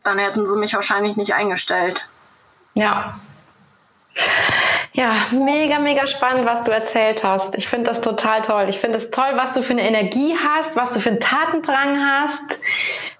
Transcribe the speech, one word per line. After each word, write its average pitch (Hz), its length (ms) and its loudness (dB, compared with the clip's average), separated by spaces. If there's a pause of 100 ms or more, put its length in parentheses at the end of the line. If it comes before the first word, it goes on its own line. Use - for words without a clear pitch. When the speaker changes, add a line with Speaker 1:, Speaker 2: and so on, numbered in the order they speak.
Speaker 1:
dann 196 160 0
hätten 202 260 0
sie 196 120 0
mich 208 180 0
wahrscheinlich 208 400 0
nicht 202 180 0
eingestellt. 185 720 0 (680)
Speaker 2:
Ja. 214 400 0 (1800)
Ja, 240 200 2 (180)
mega, 285 480 2
mega 285 280 2
spannend, 254 380 0
was 233 180 0
du 233 80 0
erzählt 220 500 0
hast. 190 340 0
Ich 202 120 -4
find 240 180 -2
das 233 140 0
total 220 440 0
toll. 208 260 2
Ich 196 100 -4
find 233 160 0
es 226 160 -6
toll, 269 240 0
was 247 160 0
du 254 100 0
für 254 120 -2
eine 233 120 0
Energie 226 560 2
hast, 311 360 0
was 247 160 0
du 220 80 0
für - 80 0
einen 214 100 2
Tatendrang 285 800 0
hast, 285 640 0 (580)